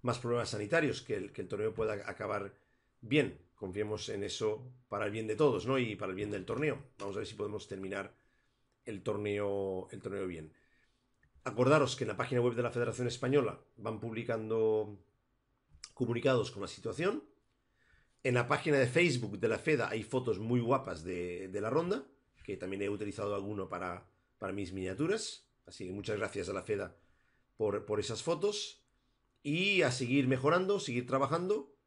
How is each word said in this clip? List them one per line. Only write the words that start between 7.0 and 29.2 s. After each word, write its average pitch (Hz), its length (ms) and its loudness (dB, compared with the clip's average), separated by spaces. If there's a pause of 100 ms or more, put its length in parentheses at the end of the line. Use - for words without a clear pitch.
Vamos 98 160 -6
a - 20 -4
ver 95 80 -6
si 107 80 -12
podemos 104 320 -6
terminar 95 500 -6 (680)
el 104 180 -8
torneo, 101 880 -2
el 101 100 -12
torneo 95 280 -4
bien. 78 240 -8 (920)
Acordaros 131 540 4
que - 80 -2
en 107 40 -2
la 104 80 -4
página 123 240 2
web 120 140 4
de 120 80 0
la 117 80 0
Federación 120 380 -2
Española 127 520 2 (160)
van 110 220 -6
publicando 110 1040 0 (880)
comunicados 120 600 2
con 98 100 -10
la 95 60 -6
situación. 170 560 -2 (1000)
En 123 120 2
la 123 120 4
página 143 320 4
de 127 80 6
Facebook 123 540 2
de 110 80 4
la 110 100 2
feda 135 300 2
hay 110 160 -2
fotos 123 340 0
muy 117 220 2
guapas 113 420 0
de, 90 460 -4
de 98 120 -4
la 107 80 -2
ronda, 175 380 0 (380)
que 98 120 -6
también 98 260 -6
he 98 60 -2
utilizado 104 460 -4
alguno 98 340 -4
para, 90 400 -6 (300)
para 95 140 -4
mis 95 200 -6
miniaturas. 101 800 -4 (160)
Así - 180 -14
que 90 80 -8
muchas 104 240 -4
gracias 98 320 -4
a 101 40 -4
la 92 100 -4
feda 98 340 -4 (600)
por, 104 280 0
por 104 140 0
esas - 240 -2
fotos. 151 640 -2 (580)